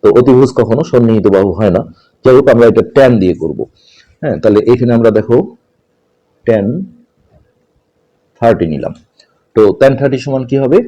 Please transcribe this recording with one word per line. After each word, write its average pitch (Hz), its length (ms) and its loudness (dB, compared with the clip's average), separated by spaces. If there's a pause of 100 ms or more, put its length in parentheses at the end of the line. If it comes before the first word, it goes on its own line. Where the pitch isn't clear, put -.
তো 107 60 0 (100)
অতিভুজ 127 380 2
কখনো 117 280 -2
সন্নিহিত 113 420 0
বাহু 95 260 0
হয় 104 180 -2
না। 90 100 -2 (440)
যাই 131 100 4
হোক, 131 140 4
আমরা 117 180 4
এটা 110 160 2 (120)
ট্যান 127 240 4
দিয়ে 90 160 0
করব। 73 240 -8 (600)
হ্যাঁ, 131 220 -6
তাহলে 104 180 2 (120)
এখানে 120 220 0
আমরা 113 160 2
দেখো 110 260 -2 (1080)
ট্যান 107 220 -2 (1700)
থার্টি 110 260 0
নিলাম। 76 260 -8 (640)
তো 107 180 4
ট্যান 135 240 2
থার্টি 135 220 -4
সমান 131 280 -8
কি 135 100 -4
হবে? 139 320 0